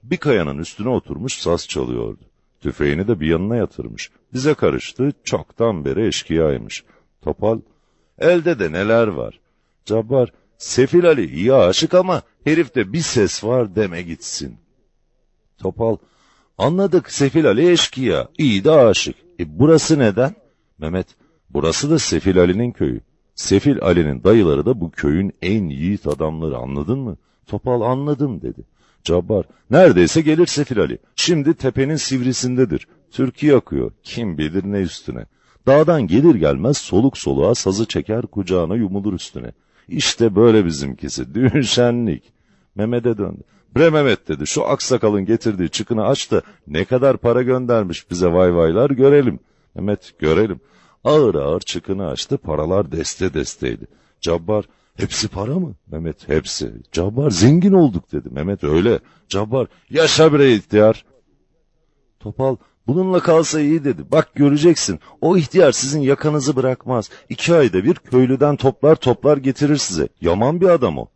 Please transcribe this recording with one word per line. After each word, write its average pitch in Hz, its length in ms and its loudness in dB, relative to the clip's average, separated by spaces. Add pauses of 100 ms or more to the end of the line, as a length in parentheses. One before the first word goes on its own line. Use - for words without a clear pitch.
(100)
Bir 185 60 -4
kayanın 87 420 0
üstüne 104 300 -10
oturmuş 110 500 -6
saz 82 300 -4
çalıyordu. 60 520 -8 (400)
Tüfeğini 73 480 -2
de 107 120 -2
bir 76 60 -4
yanına 90 300 -2
yatırmış. 60 540 -8 (220)
Bize 135 220 -2
karıştı, 104 580 -2 (120)
çoktan 95 600 -4
beri 73 220 -2
eşkıyaymış. 76 760 -4 (380)
Topal, 104 380 -4 (580)
"Elde 165 400 0
de 85 140 -4
neler 107 340 0
var." 62 340 -8 (440)
Cabbar, 113 480 -2 (260)
"Sefil 170 480 2
Ali 127 240 2
iyi 92 240 0
aşık 113 400 2
ama 180 280 2 (220)
herifte 135 480 -2
bir 160 80 -2
ses 107 440 -2
var 113 300 -2
deme 90 280 -4
gitsin." 76 540 -12 (1000)
Topal, 110 380 -4 (600)
"Anladık, 175 520 0
Sefil 143 360 0
Ali 131 240 4
eşkıya, 117 580 0 (100)
iyi 107 260 0
de 156 60 4
aşık. 123 460 4 (240)
E, 78 180 -10
burası 156 400 4
neden?" 123 360 0 (440)
Mehmet, 87 280 -4 (440)
"Burası 80 400 -2
da 160 80 2
Sefil 90 400 0
Ali'nin 95 340 2
köyü. 62 280 -4 (340)
Sefil 107 480 0
Ali'nin 76 420 0
dayıları 87 420 4
da 117 140 -2
bu 82 100 -8
köyün 82 420 -2 (100)
en 95 260 -2
yiğit 80 380 -4
adamları, 78 500 -4
anladın 71 420 -6
mı?" 117 180 -8 (300)
Topal, 120 340 -4
"Anladım." 131 640 -4
dedi. 58 220 -12 (420)
Cabbar, 90 380 -2 (260)
"Neredeyse 123 500 6
gelir 156 260 2
Sefil 135 340 -4
Ali. 78 180 -2 (180)
Şimdi 160 380 0
tepenin 135 420 -2
sivrisindedir. 123 880 -2 (240)
Türkü - 360 -4
yakıyor. 78 460 0 (100)
Kim 101 360 -8
bilir 80 260 -2
ne 101 160 -4
üstüne. 65 460 -8 (400)
Dağdan 147 400 4
gelir 147 280 4
gelmez 78 420 0
soluk 117 420 0
soluğa 73 360 0
sazı 101 320 -2
çeker, 107 360 -6
kucağına 92 540 -4
yumulur 101 360 -4
üstüne. 60 400 -12 (360)
İşte 113 480 -2
böyle 110 300 6
bizimkisi. 69 680 -8
<laughs> - 0 -
Düğün 131 280 0
şenlik." 120 680 -2 (420)
Mehmet'e 117 440 -2
döndü. 87 240 -10 (340)
"Bre 165 140 6
Mehmet." 143 380 0
dedi, 76 180 -6
"Şu - 200 -4
aksakalın 110 580 0
getirdiği 101 440 -2
çıkını 107 380 -4
aç 135 240 -2
da 101 120 0 (240)
ne 78 180 -4
kadar 127 320 0
para 117 260 0
göndermiş 120 680 -2
bize 87 220 0
vay 90 220 4
vaylar 87 360 2
görelim." 135 500 2 (340)
Mehmet, 98 440 -8
"Görelim." 87 420 0 (440)
Ağır 135 300 2
ağır 76 260 -2
çıkını 95 480 -8
açtı, 73 300 -6
paralar 80 540 -4
deste 82 420 -6
desteydi. 62 520 -8 (340)
Cabbar, 85 440 -2 (320)
"Hepsi 104 320 -6
para 107 300 -6
mı?" 165 160 -6 (120)
Mehmet, 80 420 -10
"Hepsi." 73 440 -4 (200)
Cabbar, 113 380 -2
"Zengin 147 420 4
olduk." 143 400 2
dedi. 73 180 -8
Mehmet, 80 340 -6
"Öyle." 82 360 2 (280)
Cabbar, 107 380 -4 (240)
"Yaşa 156 420 4
bre 139 220 6
ihtiyar." 107 500 4 (1160)
Topal, 131 360 -2 (300)
"Bununla 180 340 2
kalsa 160 400 2
iyi." 151 240 0
dedi. 104 180 -2 (100)
"Bak 156 220 0
göreceksin, 143 680 2 (200)
o 175 160 2
ihtiyar 156 360 4
sizin 139 280 -4
yakanızı 143 560 0
bırakmaz. 127 540 -4 (180)
İki 160 260 -2
ayda 101 300 4
bir 156 100 2
köylüden 131 600 2
toplar 135 400 4
toplar 131 400 2
getirir 139 400 0
size. 87 320 -4 (120)
Yaman 110 400 0
bir 185 80 4
adam 123 300 2
o." 55 180 -10